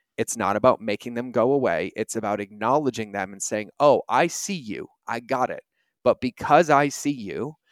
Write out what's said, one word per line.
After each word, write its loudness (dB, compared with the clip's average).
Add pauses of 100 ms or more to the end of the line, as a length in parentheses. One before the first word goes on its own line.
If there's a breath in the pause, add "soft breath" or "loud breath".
(180)
It's -4
not 0
about 6
making -6
them -6
go 2
away. 0
It's -6
about -2
acknowledging -2
them -6
and -14
saying, -6 (100)
"Oh, 6
I 2
see -6
you. -8 (180)
I -6
got -2
it." -12 (400)
But 4
because 2
I 4
see -4
you, -8 (160)